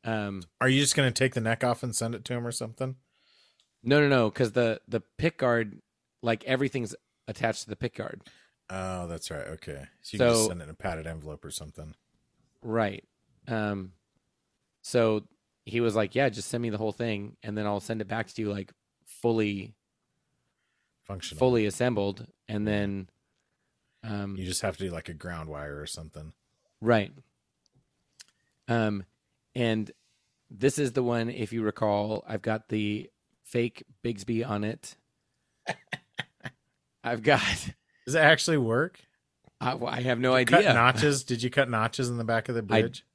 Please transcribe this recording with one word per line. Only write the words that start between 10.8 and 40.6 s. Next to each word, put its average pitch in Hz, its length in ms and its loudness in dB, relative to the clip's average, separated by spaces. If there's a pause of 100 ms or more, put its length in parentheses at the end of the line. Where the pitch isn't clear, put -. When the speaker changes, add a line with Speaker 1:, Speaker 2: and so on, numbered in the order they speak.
Speaker 2:
envelope 76 360 -10
or - 80 -14
something. 78 440 -14 (680)
Speaker 1:
Right. 110 420 -2 (440)
Um, 104 460 -4 (920)
so 110 440 2 (380)
he 113 160 -4
was 113 160 2
like, 107 180 0
"Yeah, 135 140 4
just 104 220 -6
send 120 120 -2
me 117 60 -2
the 104 80 -4
whole 107 160 -2
thing, 107 500 -6
and 104 140 -6
then 107 100 -2
I'll 104 140 0
send 110 220 -6
it 95 60 -8
back 110 200 -4
to - 140 -8
you, 104 100 -2
like, 98 200 -8 (340)
fully 110 680 0 (1300)
Speaker 2:
Functional. 101 340 -12
Speaker 1:
fully 127 260 4
assembled." 104 600 -2 (200)
And 107 200 -4
Speaker 2:
Yeah. 107 60 0
Speaker 1:
then, 98 380 -4 (920)
um, 101 340 -6
Speaker 2:
You 95 80 -8
just 92 160 -4
have 95 160 -4
to 98 80 -8
do, 90 60 -6
like, 82 180 -10
a 85 60 -12
ground 80 340 -12
wire 73 320 -10
or 73 60 -12
something. 78 480 -14 (480)
Speaker 1:
Right. 110 300 4 (1600)
Um, 107 360 0 (500)
and 110 360 0 (600)
this 127 280 0
is 135 140 0
the 131 100 0
one, 120 280 0
if 110 240 -6
you 113 80 -2
recall, 104 680 0
I've 110 140 -6
got 110 260 -4
the 107 420 -2 (340)
fake - 400 -2 (200)
Bigsby 113 420 -4
on 104 160 -2
it. - 340 -8 (680)
Speaker 2:
<laughs> - 1400 -12
Speaker 1:
I've 120 200 -2
got 139 180 6 (680)
Speaker 2:
Does 131 80 -4
it 165 60 4
actually 156 380 6
work? 123 420 0 (600)
Speaker 1:
I, 127 240 -2
I 120 180 -2
have 123 180 2
no 127 160 6
Speaker 2:
Did 127 140 6
you 170 80 8
Speaker 1:
idea. 208 100 6